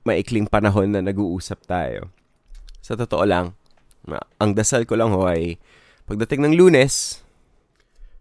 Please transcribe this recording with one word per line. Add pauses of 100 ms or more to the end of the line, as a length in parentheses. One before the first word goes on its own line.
maikling
panahon
na
nag-uusap
tayo? (720)
Sa
totoo
lang, (480)
ma-, (160)
ang
dasal
ko
lang
ho
ay (480)
pagdating
ng
Lunes, (960)